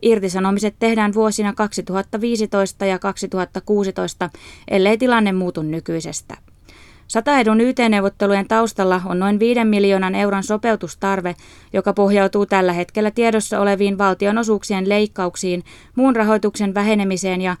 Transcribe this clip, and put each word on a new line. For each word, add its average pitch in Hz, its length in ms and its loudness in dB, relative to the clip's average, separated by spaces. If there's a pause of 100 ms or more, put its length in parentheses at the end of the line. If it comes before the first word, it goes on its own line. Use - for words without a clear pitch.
Irtisanomiset 196 800 0
tehdään 220 340 0
vuosina 208 400 0
kaksituhatta 196 680 -4
viisitoista 208 640 -2
ja 190 140 0
kaksituhatta 185 640 -6
kuusitoista, 185 680 -2 (380)
ellei 202 300 2
tilanne 226 340 2
muutu 180 300 -2
nykyisestä. 165 760 -8 (680)
Sataedun 226 540 2
Y 254 120 2
T-neuvottelujen 202 720 0
taustalla 202 580 0
on 180 140 -4
noin 202 200 0
viiden 233 280 2
miljoonan 196 480 2
euron 202 280 0
sopeutustarve, 196 920 -2 (380)
joka 196 200 0
pohjautuu 202 520 2
tällä 185 280 2
hetkellä 208 380 -2
tiedossa 220 480 0
oleviin 202 380 0
valtionosuuksien 202 920 0
leikkauksiin, 190 720 -2 (320)
muun 254 200 2
rahoituksen 214 580 0
vähenemiseen 190 680 0
ja 185 200 -2